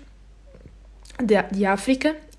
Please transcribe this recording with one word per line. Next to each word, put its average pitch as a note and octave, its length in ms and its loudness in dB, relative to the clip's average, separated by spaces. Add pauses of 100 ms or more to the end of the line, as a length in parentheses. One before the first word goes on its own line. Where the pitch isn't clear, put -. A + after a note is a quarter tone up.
(1200)
de, G3+ 180 4 (100)
de G3 140 -2
África C4 520 0 (220)